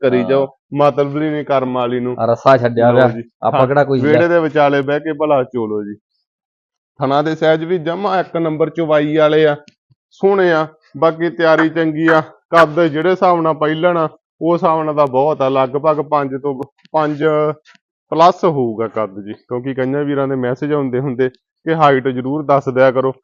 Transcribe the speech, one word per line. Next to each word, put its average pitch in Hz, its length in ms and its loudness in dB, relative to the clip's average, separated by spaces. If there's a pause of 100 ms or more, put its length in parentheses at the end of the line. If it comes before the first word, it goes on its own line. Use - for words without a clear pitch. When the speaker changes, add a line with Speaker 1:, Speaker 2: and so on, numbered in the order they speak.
Speaker 1:
ਕਰੀ 123 220 2
Speaker 2:
ਹਾਂ। 113 60 -4
Speaker 1:
ਜਾਓ, 135 180 2 (280)
ਮਤਲਬ 143 320 2
ਵੀ 151 240 -4
ਨਹੀਂ 151 140 -4
ਕਰਮ 131 300 -2
ਵਾਲੀ 123 260 -2
ਨੂੰ। 123 180 -6
Speaker 2:
ਆ 113 80 -2
ਰੱਸਾ 131 300 4
ਛੱਡਿਆ 120 340 2
Speaker 1:
ਲਓ 120 100 4
Speaker 2:
ਹੋਇਆ, 127 80 6
Speaker 1:
ਜੀ। 117 140 -8 (200)
Speaker 2:
ਆਪਾਂ 131 180 0
Speaker 1:
ਹਾਂ, 131 60 4
Speaker 2:
ਕਿਹੜਾ 143 180 2
ਕੋਈ 135 160 -2
Speaker 1:
ਵਿਹੜੇ 156 280 2
ਦੇ 170 120 2
ਵਿਚਾਲੇ 143 420 2
ਬਹਿ 143 180 -2
ਕੇ 156 120 -6
ਭਲਾ 147 300 0
ਚੋਲੋ 110 400 -4
ਜੀ। 104 120 -12 (1080)
ਥਣਾ 143 220 0
ਦੇ 156 120 -4
ਸਾਈਜ਼ 160 300 0
ਵੀ 175 140 -2
ਜਮਾਂ 180 420 -4
ਇੱਕ - 160 -6
ਨੰਬਰ 160 340 -2
ਚਵਾਈ 151 460 0
ਵਾਲੇ 156 300 4
ਆ, 147 100 0 (540)
ਸੋਹਣੇ 190 420 2
ਆ। 156 140 0 (300)
ਬਾਕੀ 160 340 0
ਤਿਆਰੀ 160 380 2
ਚੰਗੀ 160 380 -2
ਆ, 160 140 4 (300)
ਕੱਦ 160 300 4
ਜਿਹੜੇ 160 300 0
ਹਿਸਾਬ 180 300 2
ਨਾਲ 160 140 0
ਪਹਿਲਣ 160 420 -2
ਆ, 160 120 -2 (340)
ਉਸ 170 200 0
ਹਿਸਾਬ 160 220 0
ਨਾਲ 151 100 -4
ਤਾਂ 147 120 2
ਬਹੁਤ 139 360 0
ਆ, 131 60 2
ਲਗਭਗ 135 520 0
ਪੰਜ 143 420 -4
ਤੋਂ, 139 180 -6 (320)
ਪੰਜ 151 320 -2 (880)
ਪਲੱਸ 170 320 4
ਹੋਊਗਾ 117 440 -2
ਕੱਦ 104 320 -6
ਜੀ, 104 120 -12
ਕਿਉਂਕਿ 123 420 -8
ਕਈਆਂ 131 300 -2
ਵੀਰਾਂ 139 240 -2
ਦੇ 135 60 -4
ਮੈਸੇਜ 127 380 -4
ਆਉਂਦੇ 135 260 -2
ਹੁੰਦੇ 131 300 -2
ਕਿ - 460 -8
ਹਾਈਟ 139 340 2
ਜ਼ਰੂਰ 131 380 -6
ਦੱਸ 139 220 0
ਦਿਆ 131 220 4
ਕਰੋ, 131 220 0 (120)